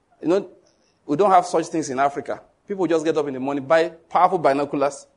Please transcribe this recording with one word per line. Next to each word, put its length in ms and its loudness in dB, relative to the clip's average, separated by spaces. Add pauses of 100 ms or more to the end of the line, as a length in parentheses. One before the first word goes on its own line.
(220)
You 60 -4
know, 200 0 (560)
we 120 -4
don't 140 2
have 160 6
such 200 -2
things 240 -4
in 80 -4
Africa. 420 -2 (280)
People 180 -4
just 180 0
get 120 0
up 100 0
in 80 -6
the 60 -8
morning, 240 -6
buy 240 2
powerful 500 0
binoculars, 680 0 (100)